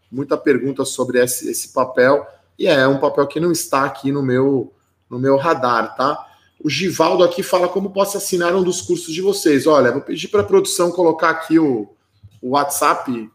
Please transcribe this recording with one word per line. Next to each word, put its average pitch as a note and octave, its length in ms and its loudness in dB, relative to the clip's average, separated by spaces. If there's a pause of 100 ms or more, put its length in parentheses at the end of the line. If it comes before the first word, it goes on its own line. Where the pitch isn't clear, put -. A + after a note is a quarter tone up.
(120)
muita C#3 240 -4
pergunta C3+ 480 0
sobre B2 400 0
esse, - 260 -4
esse - 200 -8
papel, C3 580 2 (320)
e G3 80 -2
é C#3 180 4
um C#3 140 2
papel C#3+ 280 0
que D3+ 120 -6
não F3 120 0
está C#3+ 340 0
aqui C#3 260 -4
no C#3+ 100 -2
meu, C3 520 0 (360)
no B2 80 -12
meu C3+ 200 2
radar, B2 580 0
tá? C#3+ 320 -4 (320)
O D3+ 100 -4
Givaldo E3 540 0
aqui F3 180 0
fala F3 280 0
como G3 240 -6
posso G3 240 -2
assinar F3 360 -2
um F#3+ 80 2
dos F3+ 200 -2
cursos E3 320 -4
de F3 80 -6
vocês. E3+ 440 2
Olha, C3+ 260 4
vou C#3 100 -2
pedir F3 260 -8
pra G3+ 160 0
produção F#3 480 0
colocar E3+ 380 2
aqui D#3+ 280 0
o, B2+ 320 0 (520)
o B2+ 80 -8
WhatsApp, C#3 840 -2